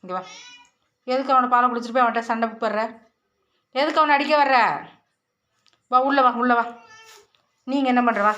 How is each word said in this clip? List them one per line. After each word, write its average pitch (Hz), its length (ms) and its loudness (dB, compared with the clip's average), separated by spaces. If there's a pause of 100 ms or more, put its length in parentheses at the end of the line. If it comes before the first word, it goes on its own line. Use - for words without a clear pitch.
இங்க 180 140 -12
வா. 185 80 -6 (840)
எதுக்கு 269 280 -2
அவனை 247 160 2
பாலை 247 160 4
குடிச்சிட்டு 233 280 -4
போய் 254 100 4
அவன்கிட்ட 233 260 -2
சண்டை 226 160 -2 (160)
போடுற? 214 180 -4 (920)
எதுக்கு 302 260 0
அவனை 302 160 4
அடிக்க 294 200 0
வர்ற? 269 200 4 (1300)
வா, 254 80 4 (100)
உள்ள 277 140 2
வா, 247 100 4 (100)
உள்ள 247 120 2
வா. 233 100 0 (1000)
நீங்க 269 260 -2
என்ன 247 100 2
பண்ற? 226 200 0
வா, 208 140 0